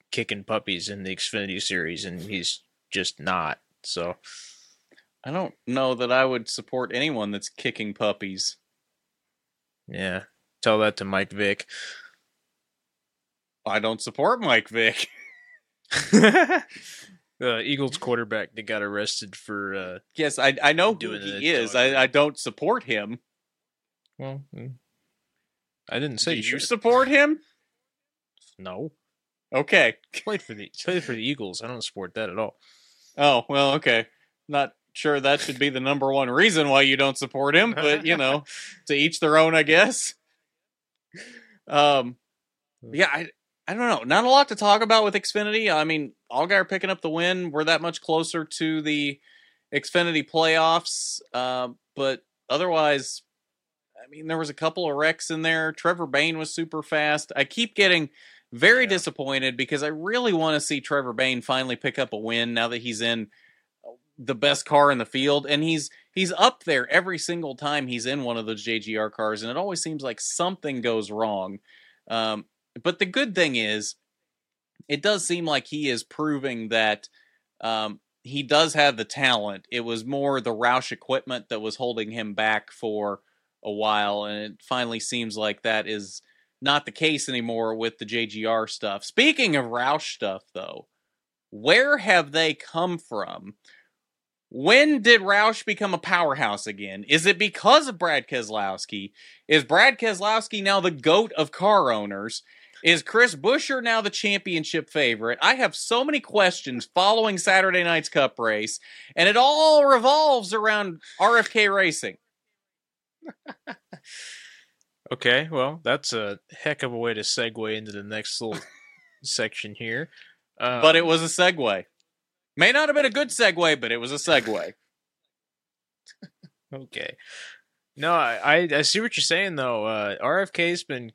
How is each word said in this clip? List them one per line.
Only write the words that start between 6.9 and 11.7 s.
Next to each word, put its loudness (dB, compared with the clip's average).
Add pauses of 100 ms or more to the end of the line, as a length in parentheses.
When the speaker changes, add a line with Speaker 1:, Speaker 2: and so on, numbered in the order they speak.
Speaker 2:
anyone -2
that's -8
kicking -8
puppies. -4 (1300)
Speaker 1:
Yeah, -8 (400)
tell 4
that 2
to -8
Mike -4
Vick. -4 (2000)